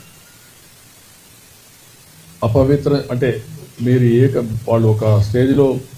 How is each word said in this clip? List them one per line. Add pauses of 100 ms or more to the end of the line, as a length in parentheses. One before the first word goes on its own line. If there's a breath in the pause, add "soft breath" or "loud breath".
(2500)
అపవిత్ర,
అంటే (400)
మీరు
ఏ
క-, (120)
వాళ్ళు
ఒక
స్టేజ్లో (200)